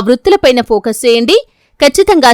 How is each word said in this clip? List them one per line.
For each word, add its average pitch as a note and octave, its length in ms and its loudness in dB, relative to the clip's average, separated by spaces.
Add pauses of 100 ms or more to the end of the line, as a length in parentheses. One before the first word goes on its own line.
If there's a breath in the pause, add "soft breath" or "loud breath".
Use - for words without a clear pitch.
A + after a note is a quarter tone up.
వృత్తులపైన B3+ 540 0 (100)
ఫోకస్ G#3+ 360 -4
చేయండి. A#3 320 2 (440)
ఖచ్చితంగా D4 520 0